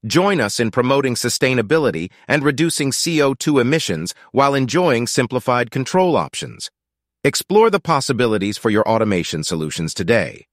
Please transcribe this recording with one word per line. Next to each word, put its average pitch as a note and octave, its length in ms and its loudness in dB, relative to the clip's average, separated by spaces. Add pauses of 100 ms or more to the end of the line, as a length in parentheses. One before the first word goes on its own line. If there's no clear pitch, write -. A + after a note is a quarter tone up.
Join F3+ 340 2
us G#2 200 -2
in A#2 100 0
promoting B2+ 460 0
sustainability B2 960 0 (160)
and C3+ 160 0
reducing D3 480 0
C D#3 320 0
O C3+ 100 2
two D3 260 0
emissions A#2 540 -2 (200)
while C#3 200 4
enjoying C3+ 540 0
simplified B2 640 -2
control E3+ 440 0
options. C#2 540 -6 (540)
Explore G#3 460 2
the F#3+ 100 0
possibilities A2+ 800 0
for - 120 -2
your G#2 180 2
automation G2+ 560 0
solutions D#2+ 500 -4
today. F#2+ 600 -2